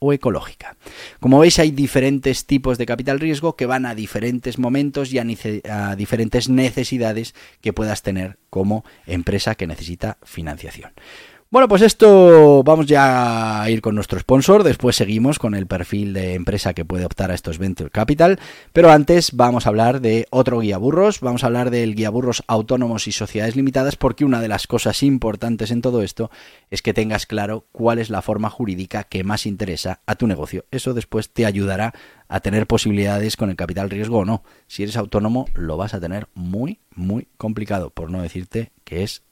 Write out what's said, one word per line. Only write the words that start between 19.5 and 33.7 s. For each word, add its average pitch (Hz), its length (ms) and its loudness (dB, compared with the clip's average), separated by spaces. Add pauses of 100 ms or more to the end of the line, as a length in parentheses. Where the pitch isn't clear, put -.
a - 40 2
hablar 117 320 2
de 113 300 0
otro 123 280 0
guía 104 200 -2
burros, 165 420 0
vamos 123 240 -4
a - 20 0
hablar 123 240 0
del 117 240 -2
guía 107 160 -2
burros 120 380 -4
autónomos 117 580 -2
y 104 60 -8
sociedades 110 420 -6
limitadas, 135 400 -2
porque 135 300 -2
una 131 160 0
de 113 80 -6
las 101 180 -4
cosas 113 380 -2
importantes 117 640 -2
en 120 100 -2
todo 120 220 0
esto 110 260 -6 (420)
es 98 120 -8
que 110 100 -2
tengas 110 320 -2
claro 107 460 -8
cuál 117 300 -2
es 113 100 -6
la 98 120 -6
forma 107 280 -4
jurídica 101 540 -8
que - 180 -8
más 104 240 -4
interesa 92 600 -8
a 110 100 -4
tu 123 100 -2
negocio. 87 460 -4
Eso 131 200 -6
después 110 380 -6
te 117 160 -2
ayudará 98 480 -4 (320)
a 95 140 -6
tener 107 260 -2
posibilidades 104 680 -2
con 104 140 -4
el 92 60 -8
capital 92 340 -8